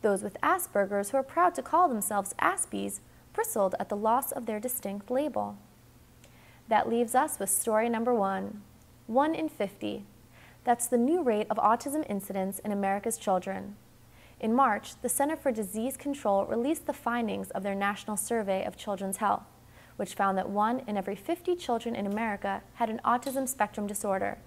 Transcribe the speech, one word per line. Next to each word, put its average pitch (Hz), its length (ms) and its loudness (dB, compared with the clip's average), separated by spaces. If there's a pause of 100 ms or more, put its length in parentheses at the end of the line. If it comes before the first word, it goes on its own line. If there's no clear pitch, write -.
Those 202 200 4
with 208 180 -6
Asperger's, 202 680 0
who 269 80 2
are 269 40 2
proud 339 320 2
to 269 80 -4
call 349 240 4
themselves 208 520 0
Aspies, 202 640 0 (340)
bristled 208 440 2
at 202 120 -4
the 208 60 0
loss 220 360 2
of 233 140 -6
their 220 120 -4
distinct 208 520 -6
label. 254 480 -2 (1080)
That 220 200 4
leaves 233 260 2
us 294 240 2
with 196 120 -2
story 220 400 2
number 233 240 2
one, 202 480 0 (440)
one 285 280 2
in 320 160 -2
fifty. 208 560 -6 (580)
That's 240 220 2
the 254 100 2
new 294 260 4
rate 214 280 2
of 220 80 0
autism 240 500 2
incidence 196 520 -4
in 214 120 -4
America's 202 460 -2
children. 190 580 -2 (640)
In 220 140 2
March, 240 480 2
the - 80 -2
Center 294 260 0
for 285 160 0
Disease 220 460 -4
Control 214 480 0
released 269 400 0
the 285 80 -2
findings 214 560 -2
of 202 120 -4
their 196 120 -2
National 202 420 -2
Survey 196 480 0
of - 140 -8
Children's 196 400 -6
Health, 202 260 0 (520)
which 202 180 -6
found 196 240 2
that 185 100 -2
one 214 380 2
in 208 100 -2
every 196 180 -2
fifty 339 400 -2
children 233 400 -2
in 202 120 -2
America 202 560 -2 (120)
had 233 140 0
an 220 160 -4
autism 254 420 2
spectrum 208 400 -2
disorder 202 600 -2